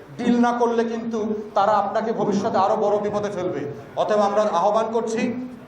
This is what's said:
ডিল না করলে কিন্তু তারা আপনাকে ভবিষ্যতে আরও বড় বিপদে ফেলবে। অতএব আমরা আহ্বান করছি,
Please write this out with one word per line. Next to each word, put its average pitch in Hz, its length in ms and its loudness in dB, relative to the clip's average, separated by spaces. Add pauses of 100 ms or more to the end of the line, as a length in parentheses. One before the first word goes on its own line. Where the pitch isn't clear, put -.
(180)
ডিল 240 220 2
না 240 120 4
করলে 233 320 2
কিন্তু 226 580 -4 (120)
তারা 208 180 4
আপনাকে 214 400 0
ভবিষ্যতে 202 460 0
আরও 208 180 2
বড় 208 220 2
বিপদে 208 320 -2
ফেলবে। 180 300 -4 (360)
অতএব 208 240 2
আমরা 202 220 4
আহ্বান 208 500 2
করছি, 226 400 0 (360)